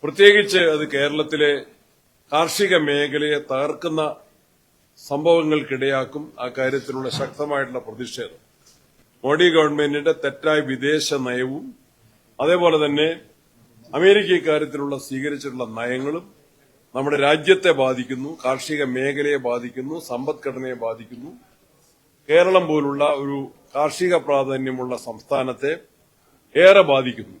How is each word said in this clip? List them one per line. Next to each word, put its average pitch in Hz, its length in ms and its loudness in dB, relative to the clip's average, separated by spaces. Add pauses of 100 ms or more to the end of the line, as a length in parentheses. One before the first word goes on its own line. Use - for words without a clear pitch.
പ്രത്യേകിച്ച് 196 580 6 (120)
അത് 151 100 -2 (100)
കേരളത്തിലെ 147 580 0 (800)
കാർഷിക 170 420 2 (140)
മേഖലയെ 147 500 -2 (120)
തകർക്കുന്ന 151 520 -4 (1040)
സംഭവങ്ങൾക്കിടയാക്കും. 147 1160 0 (200)
ആ 127 40 -6 (100)
കാര്യത്തിലുള്ള 131 500 -4 (120)
ശക്തമായിട്ടുള്ള 139 680 -6
പ്രതിഷേധം 113 540 -14 (840)
മോഡി 156 300 4
ഗവൺമെന്റിന്റെ 147 580 2 (120)
തെറ്റായ 156 340 0 (140)
വിദേശ 147 340 -2 (200)
നയവും 127 380 -4 (760)
അതേപോലെ 170 400 4
തന്നെ 147 240 0 (880)
അമേരിക്ക 185 340 6 (100)
ഇക്കാര്യത്തിലുള്ള 147 560 -2 (100)
സ്വീകരിച്ചിട്ടുള്ള 135 600 -8 (120)
നയങ്ങളും 131 460 -6 (720)
നമ്മുടെ 143 280 0
രാജ്യത്തെ 170 560 4
ബാധിക്കുന്നു, 131 500 -2 (140)
കാർഷിക 135 380 -4 (140)
മേഖലയെ 143 420 -2 (100)
ബാധിക്കുന്നു, 123 480 -8 (140)
സമ്പദ്ഘടനയെ 131 720 -8
ബാധിക്കുന്നു. 113 460 -12 (1000)
കേരളം 175 420 4
പോലുള്ള 143 340 0 (180)
ഒരു 139 160 -6 (360)
കാർഷിക 151 400 -2 (120)
പ്രാധാന്യമുള്ള 131 680 -2 (120)
സംസ്ഥാനത്തെ 131 680 -4 (920)
ഏറെ 190 280 10
ബാധിക്കുന്നു. 123 480 -4